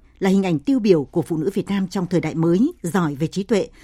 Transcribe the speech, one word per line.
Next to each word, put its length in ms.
là 100
hình 160
ảnh 140
tiêu 200
biểu 240
của 180
phụ 160
nữ 160
Việt 140
Nam 200
trong 200
thời 140
đại 140
mới, 460
giỏi 340
về 120
trí 160
tuệ, 240